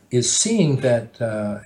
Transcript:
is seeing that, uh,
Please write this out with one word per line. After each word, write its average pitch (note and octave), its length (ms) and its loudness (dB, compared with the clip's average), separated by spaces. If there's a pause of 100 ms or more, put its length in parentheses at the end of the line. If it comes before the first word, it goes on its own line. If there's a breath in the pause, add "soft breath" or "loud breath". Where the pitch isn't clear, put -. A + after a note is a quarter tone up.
(120)
is A#2+ 200 0
seeing F#3 500 2
that, A#2+ 400 0
uh, G#2+ 440 -4